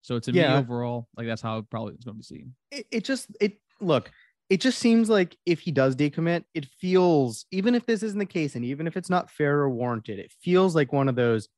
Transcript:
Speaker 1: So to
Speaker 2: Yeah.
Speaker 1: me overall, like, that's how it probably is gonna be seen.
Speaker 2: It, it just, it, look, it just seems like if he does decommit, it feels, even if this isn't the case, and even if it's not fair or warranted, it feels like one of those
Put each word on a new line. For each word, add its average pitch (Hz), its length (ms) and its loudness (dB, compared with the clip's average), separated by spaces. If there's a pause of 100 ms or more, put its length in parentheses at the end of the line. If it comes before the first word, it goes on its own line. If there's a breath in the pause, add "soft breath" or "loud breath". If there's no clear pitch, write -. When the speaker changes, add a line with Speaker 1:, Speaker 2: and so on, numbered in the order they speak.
Speaker 1:
So 123 160 -4
to 123 140 -6
Speaker 2:
Yeah. 151 220 4
Speaker 1:
me 143 60 4
overall, 120 560 -6
like, 117 100 -8
that's 113 160 -6
how 110 160 -4
it 107 120 -12
probably 110 240 -8
is 120 100 -20
gonna 110 120 -14
be 110 60 -18
seen. - 320 -20 (160)
Speaker 2:
It, 285 200 -12
it 226 140 -4
just, 262 240 -6 (120)
it, 202 200 -2 (200)
look, 156 300 0 (400 soft breath)
it 190 100 2
just 262 180 0
seems 226 320 4
like 190 260 2 (100)
if 170 140 0
he 175 100 -6
does 135 240 2
decommit, 165 500 -2 (100)
it 139 120 -8
feels, 175 840 2
even 196 240 0
if 233 120 -2
this 220 160 0
isn't 208 160 -6
the 202 80 -2
case, 156 300 -4
and 120 80 -6
even 139 220 -6
if 165 100 -6
it's 180 140 -8
not 180 200 0
fair 147 280 0
or 139 120 2
warranted, 117 480 -4
it - 220 -16
feels 180 340 2
like 147 180 2
one 139 160 2
of 123 80 0
those 117 420 2